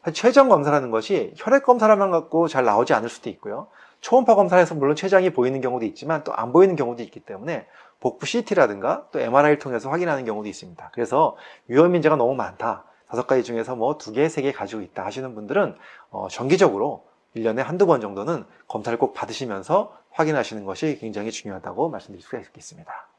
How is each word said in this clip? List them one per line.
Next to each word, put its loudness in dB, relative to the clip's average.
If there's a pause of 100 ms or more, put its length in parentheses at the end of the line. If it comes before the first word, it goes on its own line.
사실 -6
췌장 6
검사라는 2
것이 -2
혈액 2
검사라만 4
갖고 0
잘 0
나오지 4
않을 -2
수도 -14
있고요. -10 (340)
초음파 4
검사에서 4
물론 0
췌장이 4
보이는 0
경우도 -4
있지만 -6
또 -10
안 -6
보이는 6
경우도 -4
있기 -16
때문에 -10 (340)
복부 -4
씨티라든가 0
또 -4
엠알아이를 4
통해서 -6
확인하는 -2
경우도 -6
있습니다. -16
그래서 0 (300)
위험 6
인자가 2
너무 0
많다, -6 (260)
다섯 -4
가지 2
중에서 -6
뭐 -2
두 -16
개, 0
세 -6
개 -2
가지고 -10
있다 -12
하시는 -10
분들은, -2 (340)
어, -10
정기적으로 0 (300)
일 -6
년에 -2
한두 0
번 4
정도는 -6 (220)
검사를 -4
꼭 -2
받으시면서 -4 (200)
확인하시는 -2
것이 -4
굉장히 -8
중요하다고 -6
말씀드릴 -16
수가 -12
있겠습니다. -20 (100)